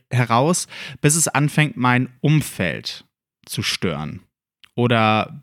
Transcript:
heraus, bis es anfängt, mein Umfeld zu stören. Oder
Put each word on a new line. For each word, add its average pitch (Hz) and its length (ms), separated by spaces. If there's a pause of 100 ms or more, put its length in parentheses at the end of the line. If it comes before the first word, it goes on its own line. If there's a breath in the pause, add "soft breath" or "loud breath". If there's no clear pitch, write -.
(120)
heraus, 127 560 (320 loud breath)
bis 147 160
es - 140
anfängt, 147 480
mein 123 320 (100)
Umfeld 107 840 (400)
zu - 180
stören. 76 560 (560)
Oder 113 680